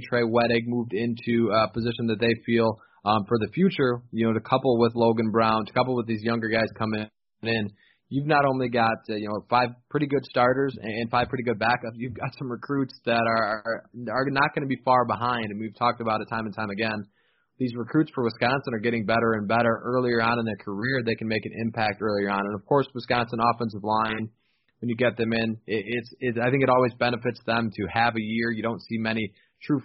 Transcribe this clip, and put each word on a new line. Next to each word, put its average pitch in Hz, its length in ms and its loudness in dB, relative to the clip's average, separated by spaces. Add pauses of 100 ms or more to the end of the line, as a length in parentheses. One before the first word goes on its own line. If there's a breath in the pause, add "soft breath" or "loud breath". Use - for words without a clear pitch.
Trey 120 120 2
Wettig 117 460 2
moved 120 260 -4
into 117 580 0
a 110 220 4
position 117 340 -4
that 107 140 -2
they 117 120 4 (120)
feel, 113 340 2 (240 soft breath)
um, 104 240 2
for 120 120 2
the 104 140 0
future, 143 480 2 (100)
you 113 160 0
know, 113 60 2
to 113 80 0
couple 131 380 2
with 117 140 4
Logan 113 380 2
Brown, 110 340 2
to - 80 -14
couple 127 220 0
with 117 120 -2
these 110 140 -4
younger 113 280 -2
guys 110 180 2 (100)
coming 107 300 -4 (340)
in, 110 280 -2 (400)
you've 143 180 -4
not 147 180 4
only 131 240 0
got, 113 280 2 (120)
uh, 110 60 -2
you 104 120 -4
know, 104 220 -6
five 123 200 4 (200)
pretty 147 180 0
good 135 180 0
starters 131 540 2
and, 110 120 -6
and 117 180 -4
five 120 200 0
pretty 127 140 -4
good 113 140 -2
backups, 117 380 0
you've 120 180 -8
got 131 240 -8
some 127 140 -10
recruits 131 420 -4 (120)
that 117 200 2
are, 110 400 0
are, 113 180 -4 (280)
are 135 180 0
not 143 240 2
gonna 147 140 -2
be 131 180 -2
far 127 220 6
behind. 117 380 -2
And 104 140 -8
we've 110 160 -8
talked 120 240 0
about 110 220 -2
it 104 80 -8
time 113 160 -4
and 101 100 -8
time 104 140 -6
again. 107 360 -4 (540)
These 127 160 -2
recruits 151 380 0
for 127 100 -2
Wisconsin 123 500 -2
are 110 60 -4
getting 117 280 0
better 113 260 2
and 104 140 -2
better 117 360 2
earlier 123 380 0
on 117 160 2
in 113 80 -2
their 104 120 -2
career. 117 460 -4
They 113 120 0
can 113 120 -6
make 110 180 -2
an 107 80 -10 (120)
impact 107 380 -2
earlier 101 260 0
on. 101 160 0
And, 104 80 -4
of 101 140 -8
course, 139 260 4
Wisconsin 120 480 -2
offensive 117 420 0
line, 110 460 -2 (500)
when 120 100 -4
you 113 60 -2
get 117 220 2
them 113 160 0
in, 113 320 0
it, 101 220 -2
it's, 117 220 -6 (100)
it, 123 180 -2
I 123 140 2
think 139 100 2
it 131 80 4
always 127 300 4
benefits 120 480 -2
them 113 260 0
to 101 180 -4
have 117 240 2
a 113 60 -2
year. 113 300 -2
You 110 100 -6
don't 110 200 -4
see 113 180 -6
many 113 320 -2 (320)
true 139 220 0